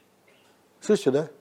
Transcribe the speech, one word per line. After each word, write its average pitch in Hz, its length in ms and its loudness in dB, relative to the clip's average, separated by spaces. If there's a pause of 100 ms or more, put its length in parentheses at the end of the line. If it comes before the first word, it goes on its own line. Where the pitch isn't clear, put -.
(800)
Слышите, 196 300 0
да? 147 180 -2 (120)